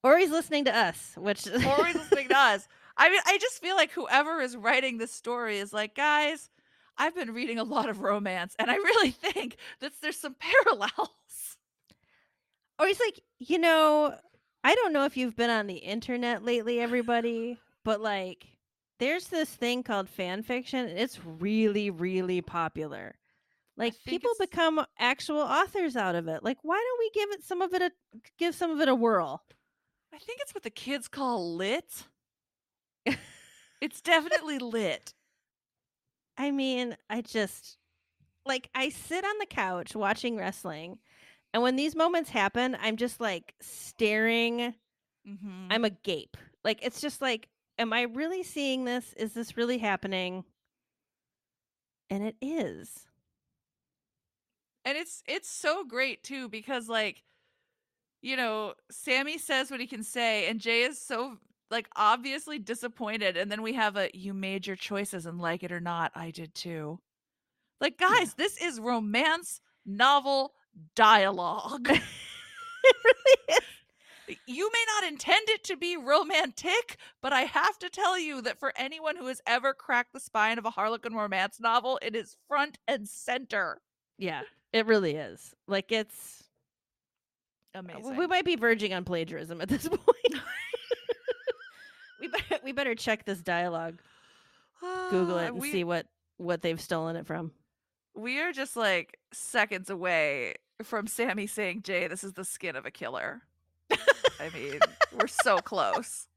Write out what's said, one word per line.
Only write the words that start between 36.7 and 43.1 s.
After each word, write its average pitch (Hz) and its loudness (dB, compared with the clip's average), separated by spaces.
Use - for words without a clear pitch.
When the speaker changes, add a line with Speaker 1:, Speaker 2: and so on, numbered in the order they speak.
Speaker 1:
I 226 -4
just, - -4
like, - -2
I 262 0
sit 359 -6
on 415 -2
the 392 -4
couch 185 -4
watching 220 0
wrestling, 180 -8
and 233 2
when 254 4
these 294 0
moments 330 2
happen, 240 2
I'm 220 0
just, 233 -4